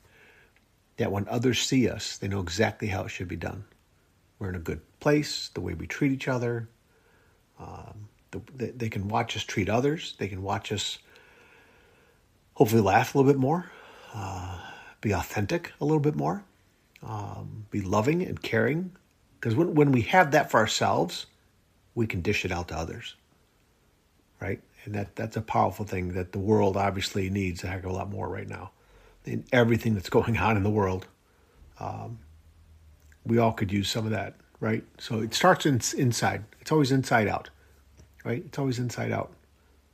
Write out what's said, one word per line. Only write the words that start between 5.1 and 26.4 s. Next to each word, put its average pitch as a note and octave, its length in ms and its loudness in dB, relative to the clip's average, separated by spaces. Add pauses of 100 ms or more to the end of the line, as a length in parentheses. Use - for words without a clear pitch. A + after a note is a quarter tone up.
the G2+ 60 -8
way F2+ 140 -6
we E2 140 -8
treat C#3 260 0
each C3 160 -4
other. A#2+ 400 -4 (920)
Um, F2+ 480 -16 (240)
the, G2 100 -10 (140)
they, A#2 140 -4
they A2+ 200 -6
can G2+ 200 -4
watch A#2 260 -2
us A2+ 80 -6
treat F#2+ 240 0
others. C#3 520 0
They G2+ 100 -4
can F#2+ 120 -8
watch G2+ 300 -4
us - 280 -4 (1500)
hopefully A2 280 6
laugh G2+ 320 4
a D3 40 2
little C3+ 120 6
bit C#3 80 6
more, D3+ 320 0 (440)
uh, F#2 440 -10 (440)
be G#2+ 100 0
authentic G#2+ 720 -2
a D3 40 0
little D#3 140 4
bit C#3+ 160 2
more, D#3+ 300 -2 (580)
um, G#2 680 -10
be G#2 100 -2
loving G#2+ 400 2
and - 200 -6
caring. C#3+ 540 0 (460)
'Cause A2+ 120 0
when, E3+ 220 2
when C#3+ 160 8
we B2 120 6
have F3+ 280 6
that - 180 4
for A#2+ 120 6
ourselves, A2+ 640 0 (680)
we A2+ 140 0
can F#2+ 140 -4
dish G#2 240 0
it F#2 80 -2
out E2+ 160 -4
to - 80 -8
others, - 380 -10 (1200)
right? F#2 220 -6 (240)
And G#2 100 -8
that, G2+ 220 -6
that's A2 180 -6
a A2 60 0
powerful G#2+ 420 0
thing F2+ 300 -4
that F#2 180 -4
the G2+ 80 -6
world G2+ 380 4